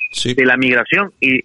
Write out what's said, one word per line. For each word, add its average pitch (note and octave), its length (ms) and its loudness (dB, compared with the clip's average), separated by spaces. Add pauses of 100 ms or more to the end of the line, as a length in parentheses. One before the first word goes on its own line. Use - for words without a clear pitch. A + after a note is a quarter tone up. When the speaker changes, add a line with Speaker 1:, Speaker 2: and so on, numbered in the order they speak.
(120)
Speaker 1:
Sí. - 220 -4
Speaker 2:
de B2+ 120 2
la B2+ 120 4
migración C3 600 0
y, C3 260 0